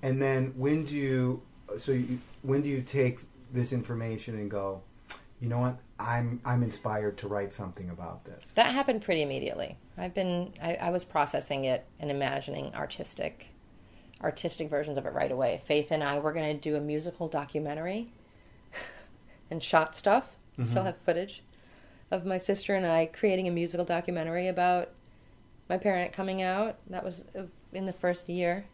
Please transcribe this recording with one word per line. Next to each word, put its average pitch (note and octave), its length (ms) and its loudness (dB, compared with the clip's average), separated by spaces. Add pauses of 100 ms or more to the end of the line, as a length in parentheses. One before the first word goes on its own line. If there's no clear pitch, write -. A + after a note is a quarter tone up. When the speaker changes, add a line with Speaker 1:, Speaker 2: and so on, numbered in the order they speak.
Speaker 1:
And C3+ 200 2
then C3 340 2
when D3 280 2
do C#3+ 100 -6
you, C3 480 2 (340)
so C3+ 140 -4
you, B2 300 0 (220)
when C#3 200 2
do C#3+ 60 0
you C3+ 140 0
take B2+ 360 2 (340)
this B2 200 0
information A2+ 640 -4
and G#2 120 -4
go, G2 320 -4 (600)
"You A#2+ 80 -2
know A#2 100 0
what? B2+ 180 2 (220)
I'm, A#2+ 460 0
I'm B2 180 4
inspired G#2+ 560 0
to G#2+ 80 -8
write G2 260 -2
something F#2 380 -8
about E2+ 340 -10
this"? - 200 -16 (100)
Speaker 2:
That B3 180 8
happened B3+ 300 2
pretty D#3+ 200 2
immediately. C#3 540 -2 (200)
I've F3+ 180 -6
been, F#3 380 0 (100)
I, E3+ 140 -2
I F3 140 -2
was F3 120 0
processing C#3 640 0
it B2+ 200 2 (140)
and D3 140 -2
imagining C#3 640 -2
artistic, - 720 -6 (760)
artistic D#3+ 480 -4
versions D3 280 0
of C3 80 -4
it - 60 -4
right C3+ 200 0
away. B2+ 340 0
Faith D3 240 2
and D3+ 140 2
I C#3+ 160 0
were D3+ 120 0
gonna D#3 220 0
do D3+ 220 -2
a D3 40 2
musical D#3 460 -4
documentary D#3 880 -4 (600)
<laughs> - 800 -16
and E3 100 -4
shot - 360 4
stuff. - 400 2 (260)
Still A#2 40 2 (120)
Speaker 1:
Mm-hmm. F#3+ 80 2
Speaker 2:
have F3+ 120 -2
footage F3+ 440 0 (720)
of F3+ 120 -2
my F#3 140 0
sister G3 380 0
and F#3 100 2
I E3 200 6
creating F#3 420 2
a - 20 2
musical E3+ 340 0
documentary E3+ 640 0
about F3+ 440 2 (800)
my - 100 0
parent F3+ 340 2
coming F#3+ 300 -2
out. G3 340 0 (120)
That F#3 160 -8
was, F3+ 200 -8 (120)
uh, G3 60 -8 (300)
in F#3+ 140 -4
the F#3 60 -4
first F3+ 360 0
year. F3+ 460 0